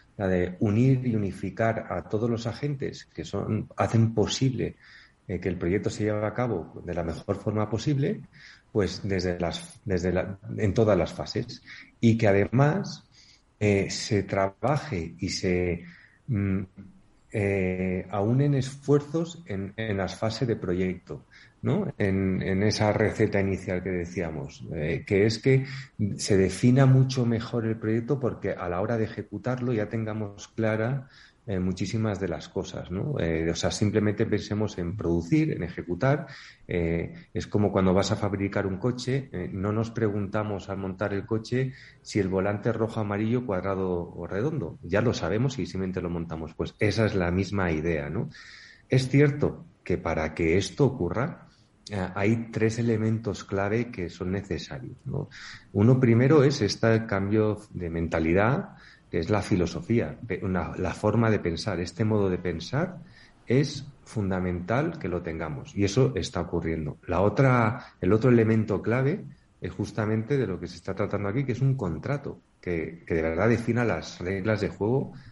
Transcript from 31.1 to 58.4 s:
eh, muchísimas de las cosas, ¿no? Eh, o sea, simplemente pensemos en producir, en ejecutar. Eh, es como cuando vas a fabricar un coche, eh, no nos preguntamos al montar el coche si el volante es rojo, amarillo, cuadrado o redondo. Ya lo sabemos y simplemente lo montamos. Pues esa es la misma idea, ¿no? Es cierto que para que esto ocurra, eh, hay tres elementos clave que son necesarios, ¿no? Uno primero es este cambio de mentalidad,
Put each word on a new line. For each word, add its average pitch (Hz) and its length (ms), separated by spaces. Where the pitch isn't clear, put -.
eh, 98 120
muchísimas 98 600
de 95 80
las 80 220
cosas, - 420
¿no? 98 280
Eh, 82 300
o 85 60
sea, - 160
simplemente 104 540
pensemos 104 520
en 87 200
producir, 85 540
en - 120
ejecutar. 87 640
Eh, 85 460
es - 140
como 104 240
cuando 95 220
vas 92 180
a - 60
fabricar 101 500
un 95 100
coche, 127 540
eh, 90 220
no 98 180
nos 113 200
preguntamos 104 760
al 95 80
montar 95 360
el 98 120
coche 123 460
si - 180
el 95 80
volante 98 420
es 113 60
rojo, 113 240
amarillo, 110 460
cuadrado 92 680
o 87 140
redondo. 98 560
Ya 95 180
lo 117 120
sabemos 110 440
y 90 80
simplemente 92 360
lo 87 80
montamos. 82 440
Pues - 260
esa 107 260
es 101 100
la 87 160
misma 92 400
idea, 78 380
¿no? 87 200
Es 131 180
cierto 139 580
que - 120
para 78 360
que 82 240
esto 101 280
ocurra, 117 600
eh, 95 240
hay 110 380
tres 110 260
elementos 110 680
clave 104 440
que 87 200
son 90 220
necesarios, 87 760
¿no? - 240
Uno 113 260
primero 131 460
es 143 180
este 113 440
cambio 104 520
de 90 180
mentalidad, 85 840